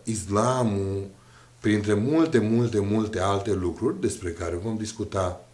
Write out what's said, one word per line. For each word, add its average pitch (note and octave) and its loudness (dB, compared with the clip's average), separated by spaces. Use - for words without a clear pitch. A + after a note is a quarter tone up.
islamul, G2+ 0
printre G#2 2
multe, D3 4
multe, A2+ 2
multe G#2 0
alte G2 0
lucruri F#2+ -2
despre F#2 -2
care E2+ -6
vom A2 -4
discuta G2+ -4